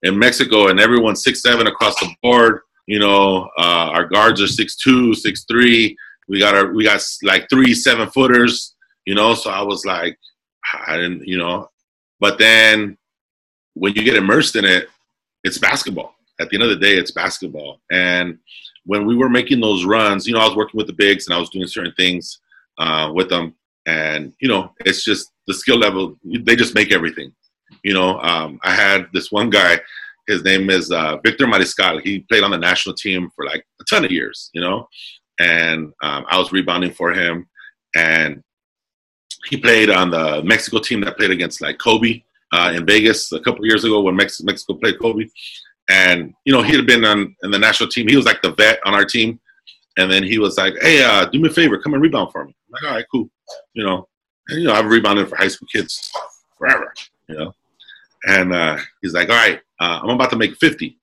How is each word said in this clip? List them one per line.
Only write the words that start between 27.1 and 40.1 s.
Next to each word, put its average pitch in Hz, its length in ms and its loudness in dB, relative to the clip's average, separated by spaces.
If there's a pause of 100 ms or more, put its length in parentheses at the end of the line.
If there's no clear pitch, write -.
You 98 100 -2
know, 92 260 0
um, 78 440 -4
I 92 80 0
had 98 400 0
this 90 180 -6
one 107 200 -2
guy, 90 280 4 (480)
his 95 160 -2
name 95 280 0
is, 87 200 0
uh, 78 280 -2
Victor 113 280 0
Mariscal. 92 560 0
He 98 180 -6
played 107 220 2
on 101 80 0
the 90 80 -2
national 90 380 -2
team 90 400 -6
for, 73 80 -10
like, 76 200 -10 (160)
a - 40 -20
ton 196 200 0
of - 60 -4
years, 73 440 -8
you 82 60 -8
know, 92 280 -6 (500)
and, 82 540 0 (100)
um, 71 260 -6
I 92 100 2
was 90 120 -2
rebounding 90 420 -2
for 87 200 -4
him. 85 340 -4 (480)
And 80 480 0 (1040)
he - 140 -8
played 113 320 4
on 92 200 2